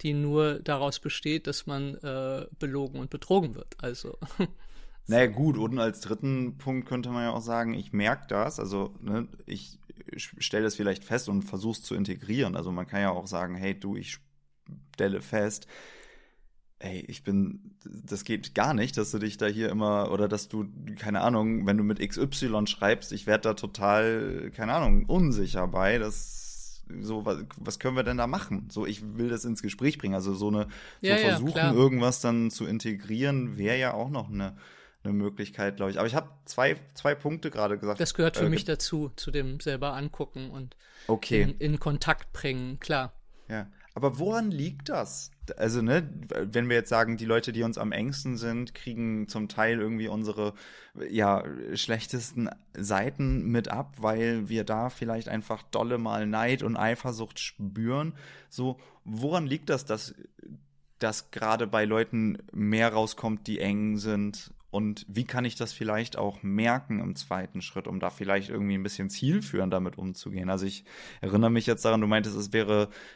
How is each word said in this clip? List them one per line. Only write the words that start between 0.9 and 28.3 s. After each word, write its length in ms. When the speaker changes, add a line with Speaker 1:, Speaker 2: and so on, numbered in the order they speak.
Speaker 1:
besteht, 480
dass 200
man, 300
äh, 500
belogen 420
und 100
betrogen 440
wird. 280
Also. 360
<laughs> 100
Speaker 2:
Naja, 200
gut, 320
und 200
als 220
dritten 560
Punkt 320
könnte 220
man 140
ja 80
auch 100
sagen, 320
ich 180
merk 360
das, 300
also, 420
ne, 280
ich 320
stell 460
das 140
vielleicht 280
fest 240
und 140
versuch's 400
zu 120
integrieren. 640
Also 160
man 140
kann 160
ja 80
auch 160
sagen, 280
Hey, 240
du, 180
ich 220
stelle 280
fest, 440
Ey, 240
ich 140
bin, 540
das 380
geht 300
gar 200
nicht, 240
dass 120
du 80
dich 200
da 80
hier 240
immer, 420
oder 160
dass 200
du, 180
keine 240
Ahnung, 440
wenn 120
du 40
mit 160
X 200
Y 480
schreibst, 460
ich 140
werd 200
da 80
total, 1000
keine 200
Ahnung, 320
unsicher 600
bei, 300
das, 840
so, 240
wa-, 160
was 220
können 180
wir 60
denn 160
da 80
machen? 440